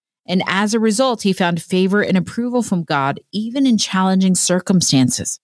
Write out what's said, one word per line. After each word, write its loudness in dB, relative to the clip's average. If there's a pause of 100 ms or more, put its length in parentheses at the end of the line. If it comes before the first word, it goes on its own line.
(260)
And -2
as 0
a 2
result, 0
he 2
found -2
favor 0
and 0
approval -2
from -2
God, -2 (140)
even -2
in 4
challenging 2
circumstances. 0